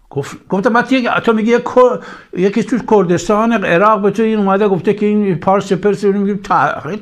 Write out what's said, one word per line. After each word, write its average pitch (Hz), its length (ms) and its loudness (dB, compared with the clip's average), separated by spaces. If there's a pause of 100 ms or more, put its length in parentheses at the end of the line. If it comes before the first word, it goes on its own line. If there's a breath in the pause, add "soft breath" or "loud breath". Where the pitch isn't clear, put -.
گفت، - 380 -10
گفتم 196 260 0
بعد 233 180 0
یه-، 247 280 0
تو 233 140 0
میگی 220 180 0
یک 240 120 2
کو-، 247 340 2 (400 loud breath)
یکی 196 260 0
تو - 140 -4
کردستان 208 880 0
عراق 196 360 2
به 202 100 0
تو 226 120 0
این 220 160 0
اومده 196 280 2
گفته 190 260 0
که 208 120 -2
این 208 300 0
پارس 190 380 0
پرس، 196 300 0
اینو 202 160 2
میگیم 202 240 -2
تا-، 160 580 -2